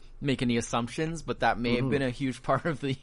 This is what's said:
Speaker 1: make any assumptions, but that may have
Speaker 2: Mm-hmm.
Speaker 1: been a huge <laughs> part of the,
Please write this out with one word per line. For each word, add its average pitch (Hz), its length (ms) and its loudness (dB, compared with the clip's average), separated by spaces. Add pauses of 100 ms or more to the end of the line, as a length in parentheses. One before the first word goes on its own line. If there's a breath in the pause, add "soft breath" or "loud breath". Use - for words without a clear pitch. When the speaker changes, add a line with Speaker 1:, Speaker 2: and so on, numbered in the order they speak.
(220 soft breath)
Speaker 1:
make 135 200 0
any 120 160 4
assumptions, 123 680 -2
but 120 160 -4
that 113 200 4
may 120 160 0
have 123 60 2
Speaker 2:
Mm-hmm. 135 80 0
Speaker 1:
been 135 140 2
a 131 80 0
huge 131 320 -4
<laughs> - 60 -2
part 135 160 2
of 160 140 0
the, 135 240 -2